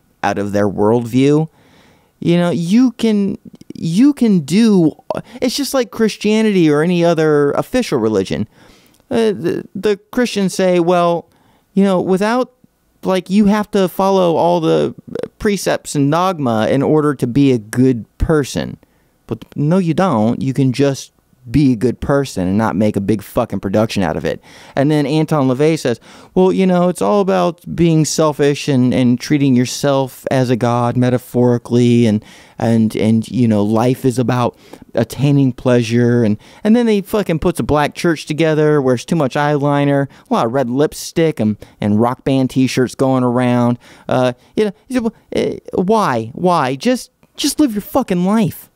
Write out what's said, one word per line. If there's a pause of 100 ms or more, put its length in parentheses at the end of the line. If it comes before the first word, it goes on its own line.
(240)
out
of
their
worldview. (680)
You
know,
you
can, (360)
you
can
do, (500)
it's
just
like
Christianity
or
any
other
official
religion. (640)
Uh,
the,
the (140)
Christians
say,
"Well, (440)
you
know,
without, (520)
like,
you
have
to
follow
all
the (460)
precepts
and
dogma
in
order
to
be
a
good (120)
person." (480)
But (100)
no,
you
don't.
You
can
just (380)
be
a
good
person
and
not
make
a
big
fucking
production
out
of
it. (340)
And
then
Anton
LaVey
says, (360)
"Well,
you
know,
it's
all
about (120)
being
selfish
and,
and
treating
yourself
as
a
god
metaphorically,
and, (340)
and,
and,
you
know,
life
is
about (360)
attaining
pleasure."
And, (260)
and
then
he
fucking
puts
a
black
church
together,
wears
too
much
eyeliner, (220)
a
lot
of
red
lipstick,
and, (220)
and
rock
band
t-shirts
going
around. (280)
Uh, (220)
you
know, (140)
he
said,
"Well, (200)
eh, (160)
why?
Why?
Just, (240)
just
live
your
fucking
life.